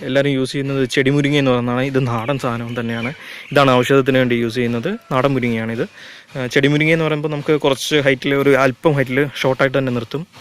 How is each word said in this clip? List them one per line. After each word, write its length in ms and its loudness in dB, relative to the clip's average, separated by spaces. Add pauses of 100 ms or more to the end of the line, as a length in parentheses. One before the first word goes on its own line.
എല്ലാവരും 280 0
യൂസ് 220 -2
ചെയ്യുന്നത് 360 -2
ചെടി 220 0
മുരിങ്ങ 280 2
എന്ന് 120 2
പറയുന്നതാണ്. 300 0
ഇത് 260 0
നാടൻ 320 -4
സാധനം 420 -6
തന്നെയാണ്. 320 -6 (400)
ഇതാണ് 180 6
ഔഷധത്തിന് 480 4
വേണ്ടി 160 2
യൂസ് 200 -2
ചെയ്യുന്നത്. 440 -4 (140)
നാടൻ 220 2
മുരിങ്ങയാണിത്. 540 -4 (500)
ആ, 80 -6
ചെടി 220 2
മുരിങ്ങ 240 2
എന്ന് 120 2
പറയുമ്പോൾ 240 -2
നമുക്ക് 320 -2
കുറച്ച് 360 0
ഹൈറ്റിൽ, 380 2
ഒരു 220 2
അല്പം 360 2
ഹൈറ്റിൽ 440 0
ഷോർട്ടായിട്ട് 420 0
തന്നെ 140 -2
നിർത്തും. 340 -6 (140)